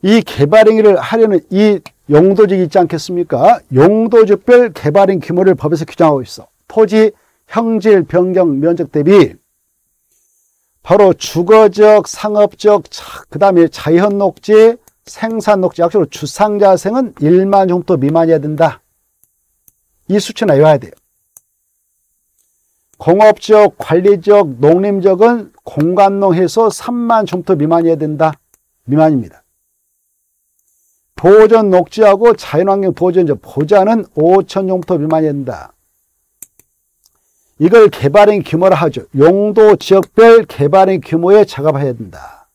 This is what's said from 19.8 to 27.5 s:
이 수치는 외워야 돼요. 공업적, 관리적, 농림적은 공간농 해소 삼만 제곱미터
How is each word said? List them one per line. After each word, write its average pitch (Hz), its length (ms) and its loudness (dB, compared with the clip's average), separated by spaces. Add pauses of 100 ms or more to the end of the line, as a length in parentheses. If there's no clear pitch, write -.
이 196 100 -2
수치는 190 380 -4
외워야 147 220 2
돼요. 127 140 -14 (2000)
공업적, 214 800 2
관리적, 185 800 0
농림적은 196 960 0 (120)
공간농 196 680 -2
해소 190 360 -2
삼만 233 560 -4
제곱미터 180 280 -6